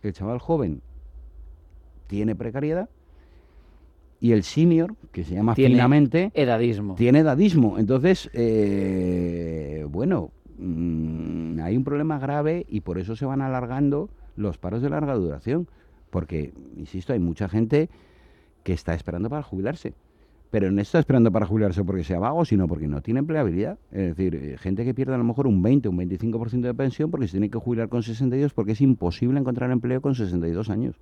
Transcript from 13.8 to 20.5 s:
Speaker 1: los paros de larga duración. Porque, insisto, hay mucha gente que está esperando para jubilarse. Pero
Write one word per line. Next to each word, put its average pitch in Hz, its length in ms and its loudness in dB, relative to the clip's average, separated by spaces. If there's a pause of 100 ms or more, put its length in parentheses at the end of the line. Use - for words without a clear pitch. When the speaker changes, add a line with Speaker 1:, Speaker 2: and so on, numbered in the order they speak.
Speaker 1:
los 104 220 -4
paros 101 240 -4
de 139 80 -2
larga 151 260 -2
duración. 107 520 -2 (420)
Porque, 80 440 -6 (240)
insisto, 90 360 -8
hay 113 60 0
mucha 87 300 -2
gente 117 400 2 (760)
que 95 100 -2
está 85 200 -4
esperando 87 360 -6
para 147 140 -6
jubilarse. 113 500 -6 (560)
Pero 98 220 2